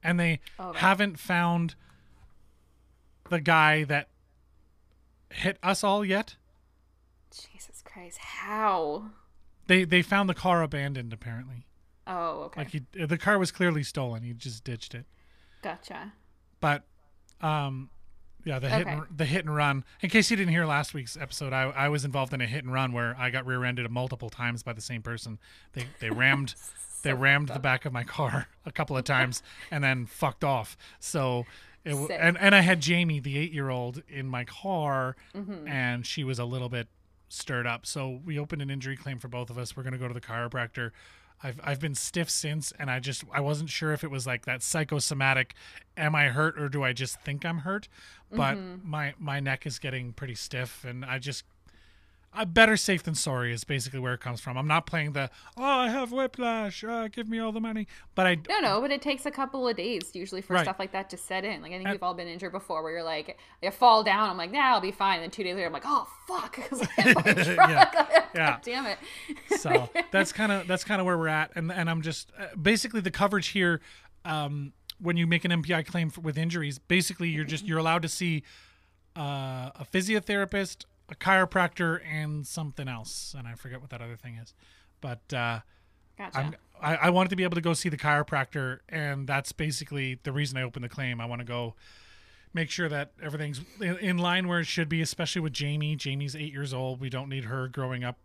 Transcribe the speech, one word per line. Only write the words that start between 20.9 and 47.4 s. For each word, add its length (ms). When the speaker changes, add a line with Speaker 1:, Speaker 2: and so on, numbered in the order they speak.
Speaker 1:
week's 220
episode, 360
I, 120
I 240
was 160
involved 280
in 80
a 60
hit 160
and 100
run 200
where 260
I 100
got 160
rear-ended 460
multiple 400
times 320
by 100
the 80
same 220
person. 340
They, 120
they 100
rammed, 460
Speaker 2:
<laughs> 260
Speaker 1:
they 80
Speaker 2:
So 40
Speaker 1:
rammed 340
Speaker 2:
fucked 60
Speaker 1:
the 40
Speaker 2:
up. 40
Speaker 1:
back 220
of 80
my 120
car 500
<laughs> 100
a 60
couple 260
of 60
times 400
and 140
then 240
fucked 360
off. 320
So, 460
it 60
w- 160
Speaker 2:
Sick. 120
Speaker 1:
and, 200
and 160
I 60
had 200
Jamie, 380
the 180
eight-year-old, 720
in 180
my 180
car, 720
Speaker 2:
Mm-hmm. 320
Speaker 1:
and 400
she 160
was 160
a 60
little 240
bit 180
stirred 360
up. 180
So 400
we 140
opened 240
an 80
injury 260
claim 220
for 80
both 240
of 80
us. 180
We're 60
gonna 160
go 80
to 60
the 80
chiropractor. 680
I've, 220
I've 160
been 160
stiff 340
since, 480
and 140
I 80
just, 320
I 80
wasn't 300
sure 240
if 100
it 80
was, 160
like, 180
that 160
psychosomatic, 920
am 200
I 140
hurt 300
or 80
do 160
I 80
just 300
think 240